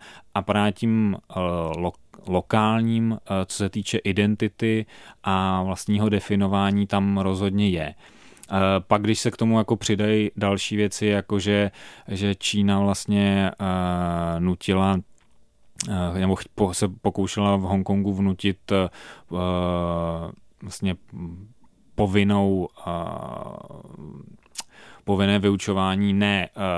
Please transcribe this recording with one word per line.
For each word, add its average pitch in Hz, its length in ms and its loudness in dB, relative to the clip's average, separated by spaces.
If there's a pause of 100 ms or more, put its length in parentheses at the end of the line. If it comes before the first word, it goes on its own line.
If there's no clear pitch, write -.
(360)
a 98 80 -2
právě 104 300 2
tím, 110 440 0 (140)
eh, - 40 -12 (420)
lo-, 87 160 -2 (340)
lokálním, 113 920 2
eh, 95 280 -4
co - 100 -10
se 101 120 0
týče 104 300 -4
identity 107 880 0 (380)
a 95 380 0
vlastního 104 460 0
definování, 98 800 2
tam 98 320 0
rozhodně 95 500 0
je. 80 260 -2
Eh, - 600 -14 (240)
pak, 104 240 2
když 110 160 2
se 120 120 -2
k - 60 -4
tomu 113 220 2
jako 110 180 0
přidají 107 600 0
další 101 400 -2
věci, 104 300 0
jako 101 320 0
že, 101 320 2 (380)
že 101 260 -2
Čína 101 460 0
vlastně, 98 720 2 (100)
eh, 87 800 -2
nutila, 92 600 2 (880)
eh, 90 320 -2
nebo 95 160 2
ch-, - 180 -8
po-, 95 200 2
se 104 140 0
pokoušela 101 680 0
v 98 40 0
Hongkongu 98 540 0
vnutit, 98 580 -2
eh, 95 160 2 (1700)
vlastně 95 340 -4 (960)
povinnou, 98 760 2 (180)
eh, 87 60 -6 (2000)
povinné 98 340 4
vyučování 98 760 2
ne, 101 360 2
eh, - 20 -20 (280)